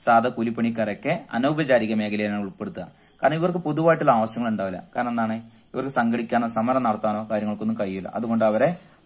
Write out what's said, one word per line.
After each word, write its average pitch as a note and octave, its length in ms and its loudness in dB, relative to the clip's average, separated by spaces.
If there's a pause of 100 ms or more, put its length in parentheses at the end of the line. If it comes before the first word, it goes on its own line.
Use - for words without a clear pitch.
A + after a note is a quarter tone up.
സാധാ A#2 260 6
കൂലിപ്പണിക്കാരൊക്കെ A2+ 880 -2 (120)
അനൗപചാരിക C3 640 2
മേഖലയിലാണ് G#2 480 -2
ഉൾപ്പെടുത്തുക. F#2 460 -8 (360)
കാരണം C#3+ 120 4
ഇവർക്ക് F3 240 0
പൊതുവായിട്ടുള്ള D#3 520 2
ആവശ്യങ്ങൾ A#2 380 0
ഉണ്ടാവില്ല. G2 340 -4 (120)
കാരണം A#2+ 140 -2
എന്താണ്, A2+ 240 -2 (400)
ഇവർക്ക് B2+ 180 -4
സംഘടിക്കാനോ A#2 560 0
സമരം B2 360 0
നടത്താനോ A2 480 -2
കാര്യങ്ങൾക്കൊന്നും G#2+ 480 -2
കഴിയില്ല. F#2+ 360 -4
അതുകൊണ്ട് A2+ 300 0
അവരെ A#2+ 300 4 (300)